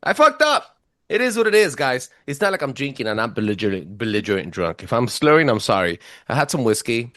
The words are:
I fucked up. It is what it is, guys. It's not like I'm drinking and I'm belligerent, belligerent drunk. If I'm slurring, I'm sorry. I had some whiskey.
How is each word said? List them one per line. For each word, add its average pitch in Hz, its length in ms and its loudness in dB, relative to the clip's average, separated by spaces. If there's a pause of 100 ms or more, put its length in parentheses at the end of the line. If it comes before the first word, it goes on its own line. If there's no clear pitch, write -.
I 196 120 0
fucked 302 260 4
up. 302 380 0 (320)
It 208 100 0
is 247 160 0
what 226 100 2
it 214 80 0
is, 208 200 4
guys. 127 340 -2 (180)
It's 143 140 -6
not 196 120 2
like - 100 -4
I'm 135 100 -4
drinking 131 340 -6
and 107 140 -2
I'm 113 140 -2
belligerent, 101 640 -4
belligerent 104 540 -2
drunk. 82 300 -4
If 92 100 -8
I'm 117 160 2
slurring, 151 420 4
I'm 110 100 2
sorry. 92 380 0 (300)
I - 60 -4
had 143 160 0
some 139 140 -2
whiskey. 117 520 -2